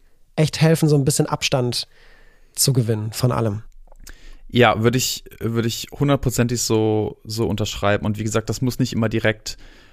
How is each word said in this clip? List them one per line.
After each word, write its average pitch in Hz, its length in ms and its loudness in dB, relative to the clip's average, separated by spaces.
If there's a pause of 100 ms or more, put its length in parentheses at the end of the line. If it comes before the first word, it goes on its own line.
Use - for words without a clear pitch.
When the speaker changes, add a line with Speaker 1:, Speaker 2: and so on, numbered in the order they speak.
(380)
Speaker 1:
echt 156 240 0
helfen, 160 260 4
so 151 80 6
ein 139 80 4
bisschen 151 240 2
Abstand 127 600 -2 (680)
zu - 180 2
gewinnen 110 400 0
von 123 180 0
allem. 110 320 -2 (840)
Speaker 2:
Ja, 113 340 4
würd 120 140 4
ich, - 300 -2 (140)
würd 113 260 -2
ich - 260 -6
hundertprozentig 123 680 0
so, 110 640 0
so 110 240 -4
unterschreiben. 104 580 -2
Und 104 120 -2
wie 110 60 -6
gesagt, 110 260 -2
das - 120 -6
muss 123 180 -2
nicht 127 140 0
immer 110 160 0
direkt 107 480 -2 (360)